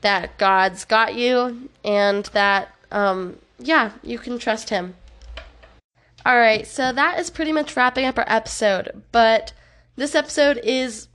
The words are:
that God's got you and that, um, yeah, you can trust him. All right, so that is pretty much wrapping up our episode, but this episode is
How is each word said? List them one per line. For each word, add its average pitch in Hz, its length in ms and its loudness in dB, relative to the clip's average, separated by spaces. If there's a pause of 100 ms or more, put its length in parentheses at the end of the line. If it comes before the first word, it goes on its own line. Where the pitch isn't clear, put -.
that 190 380 -2
God's 190 460 2
got 220 320 0
you 247 520 -2 (160)
and 202 420 0
that, 196 420 0 (240)
um, 190 440 -2 (220)
yeah, 254 320 0 (120)
you 233 180 -10
can 240 180 -8
trust 220 320 -4
him. 185 240 -4 (1300)
All 247 140 4
right, 220 260 4
so 262 280 -4
that 285 260 0
is 339 100 -4
pretty 311 240 -4
much 302 240 -2
wrapping 254 300 0
up 262 120 -2
our 233 100 2
episode, 208 840 -2
but 226 420 4 (440)
this 285 180 -4
episode 285 480 2
is 254 520 -2